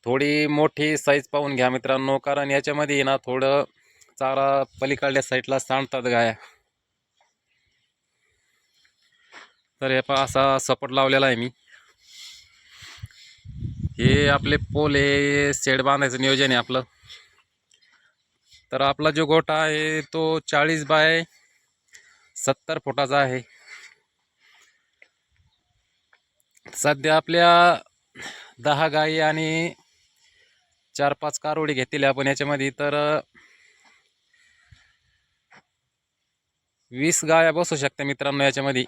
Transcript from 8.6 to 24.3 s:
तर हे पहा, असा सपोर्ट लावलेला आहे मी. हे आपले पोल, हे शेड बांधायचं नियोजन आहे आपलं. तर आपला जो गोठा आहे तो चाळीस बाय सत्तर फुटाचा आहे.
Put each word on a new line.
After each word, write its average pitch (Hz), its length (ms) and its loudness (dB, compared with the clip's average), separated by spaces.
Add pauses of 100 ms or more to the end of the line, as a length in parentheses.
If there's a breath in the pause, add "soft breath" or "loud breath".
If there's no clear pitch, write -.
तर 135 100 -2
हे 131 100 2
पहा, 139 220 0
असा 135 360 2
सपोर्ट 131 340 -2
लावलेला 135 340 2
आहे 127 100 2
मी. 120 120 -4 (2500 loud breath)
हे 139 300 2
आपले 143 280 0
पोल, 147 400 -2
हे 143 580 0
शेड 135 280 -2
बांधायचं 135 380 0
नियोजन 135 260 2
आहे 131 80 2
आपलं. 123 280 -2 (1900 loud breath)
तर 131 80 -4
आपला 139 300 2
जो 156 140 0
गोठा 156 300 2
आहे 156 460 -2
तो 160 380 -4
चाळीस 151 460 0
बाय 156 380 4 (1120 soft breath)
सत्तर - 420 -4
फुटाचा 139 420 0
आहे. 127 200 0 (3250 loud breath)